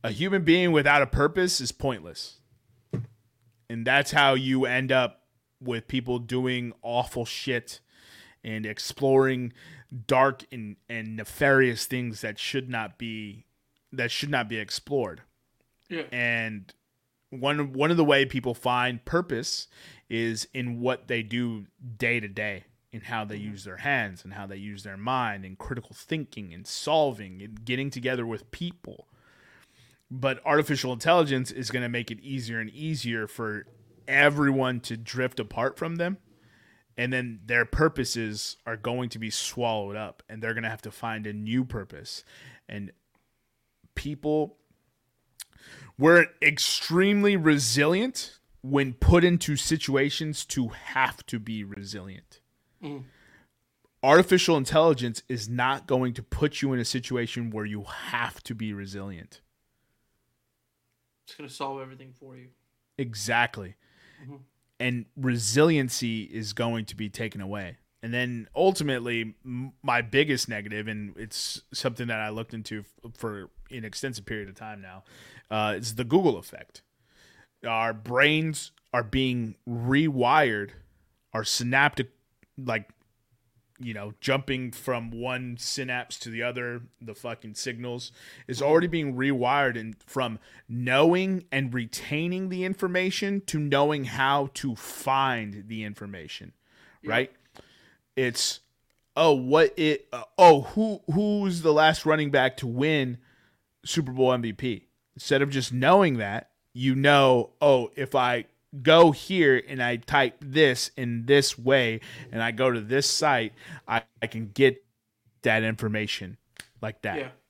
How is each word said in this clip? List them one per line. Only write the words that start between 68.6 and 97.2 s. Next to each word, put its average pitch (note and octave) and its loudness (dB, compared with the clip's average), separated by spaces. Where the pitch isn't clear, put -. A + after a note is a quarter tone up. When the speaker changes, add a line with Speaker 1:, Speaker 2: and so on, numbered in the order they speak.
Speaker 1:
m-, B2+ -10
my A#2+ 2
biggest C3+ 0
negative, G#2+ -8
and G#2 -8
it's - -10
something A#2+ -4
that A2 -4
I G#2+ -4
looked A2+ -8
into G#2+ -10
f-, A#2 -18
for G#2 -10
an B2 -12
extensive A2 -10
period G#2 -8
of F#2+ -20
time G#2+ -16
now, F#2+ -20
uh, G#2+ 0
is A2 -6
the B2 -2
Google C#3+ 4
effect. - -18
Our A2+ 0
brains C#3+ 2
are A#2+ 2
being A#2+ -2
rewired, B2 2
our A2 -2
synaptic, C3 0
like, A#2 -4
you A#2 -10
know, G#2 -12
jumping C3 -2
from A#2 -6
one B2 -8
synapse B2 -8
to A#2 -12
the A2+ -6
other, A#2+ -6
the A2 -14
fucking A2+ -12
signals, B2 -8
is B2 -8
Speaker 2:
Mm-hmm. C#3 -2
Speaker 1:
already E3 6
being D3+ -2
rewired C3 2
and A2 -10
from A#2+ -4
knowing E3 4
and C3+ -2
retaining E3 -4
the F#3 -4
information F#3+ -2
to D#3 -2
knowing C#3+ 2
how C#3 2
to B2 -4
find A#2 -2
the A2 -8
information, G2+ -12
Speaker 2:
Yeah. G#2 -6
Speaker 1:
right? B2 0